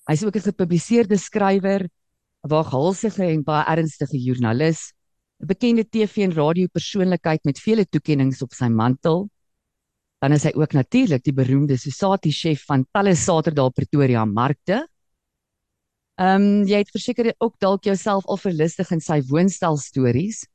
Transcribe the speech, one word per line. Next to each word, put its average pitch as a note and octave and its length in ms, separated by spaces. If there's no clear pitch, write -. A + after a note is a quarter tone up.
Hy D#3 60
is D#3 100
ook G#3 120
'n G3+ 60
gepubliseerde F#3+ 640
skrywer, G3 680
'n C#3 60
waaghalsige D#3+ 760
en D#3+ 200
baie D3+ 220
ernstige D#3+ 520
joernalis, B2+ 760
'n - 60
bekende A3+ 380
T G#3+ 220
V - 100
en F#3+ 160
radio E3 340
persoonlikheid F3 800
met C#3+ 140
vele A3 260
toekenninge C3+ 580
op A#2+ 100
sy B2+ 140
mantel. C3 600
Dan C#3 100
is D3 120
hy D#3 120
ook D3 180
natuurlik D#3 500
die C#3+ 100
beroemde C3+ 440
Sosati F#3+ 540
chef D3+ 340
van C3 260
talle G3 240
Saterdae D3+ 560
Pretoria B2+ 540
markte. C#3 600
Ehm, G3+ 500
jy G#3 100
het G3+ 140
verseker A#3 480
ook A3+ 200
dalk G3 240
jouself G3 440
al G3 100
verlustig E3+ 540
in E3 100
sy D3+ 260
woonstel E3 500
stories. C3+ 760